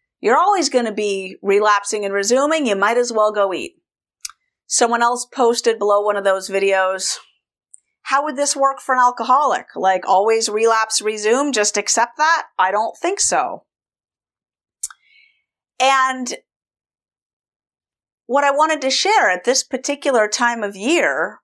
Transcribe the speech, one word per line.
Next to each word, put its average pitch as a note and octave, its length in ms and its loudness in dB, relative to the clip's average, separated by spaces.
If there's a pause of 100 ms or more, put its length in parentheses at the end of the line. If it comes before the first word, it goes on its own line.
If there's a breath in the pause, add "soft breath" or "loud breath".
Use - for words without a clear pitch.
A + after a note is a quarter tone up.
(220)
you're A#3+ 160 2
always F4+ 320 2
gonna A#3 240 -2
be G3 480 -6
relapsing G#3 640 2
and G3 80 -4
resuming. C4+ 520 0
You G3+ 120 0
might G#3+ 200 0
as A#3+ 140 0
well G#3+ 220 2
go G3+ 200 0
eat.'" B2+ 280 -10 (840)
Someone A#3 360 0
else A#3+ 240 0
posted A#3 520 0
below G#3 240 2
one G#3 140 0
of G3 80 -4
those F#3+ 260 0
videos, F#3+ 680 0 (840)
"How C#4 200 0
would D4 140 -6
this C#4+ 180 -2
work C4+ 240 0
for C4+ 160 -4
an B3+ 60 2
alcoholic? B3 720 2
Like, F#3 320 0
always A3 400 2
relapse, A3 540 0
resume, A3 500 0
just G#3+ 260 -2
accept A3+ 400 -2
that?" D#4 300 0 (100)
I F#3 140 0
don't G#3+ 260 -2
think G4 220 -4
so. - 460 -2 (2250 soft breath)
And C4 580 0 (1900)
what C#4+ 140 2
I C#4 60 2
wanted D#4 320 0
to C4 60 -2
share F4 400 2
at F3+ 140 -2
this C4 180 0
particular C4+ 640 -2
time A#3 380 -2
of G3+ 100 -6
year, G3 720 -2